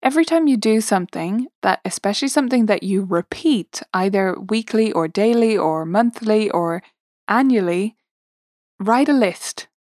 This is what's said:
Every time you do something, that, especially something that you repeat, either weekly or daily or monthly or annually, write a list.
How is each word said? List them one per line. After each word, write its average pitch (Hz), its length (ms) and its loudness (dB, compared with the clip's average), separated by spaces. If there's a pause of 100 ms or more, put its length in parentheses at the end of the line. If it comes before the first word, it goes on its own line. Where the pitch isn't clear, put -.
Every 294 220 2
time 330 240 2
you 269 80 2
do 220 240 2
something, 190 680 -4 (120)
that, - 240 0
especially 202 440 -4
something 254 380 0
that 208 160 0
you 190 220 0
repeat, 185 800 -2 (100)
either 190 420 0
weekly 220 560 -2
or 165 160 -2
daily 226 500 2
or 160 280 0
monthly 214 680 0
or 170 320 -2 (460)
annually, 208 680 2 (880)
write 240 280 2
a 294 40 4
list. - 560 -2 (160)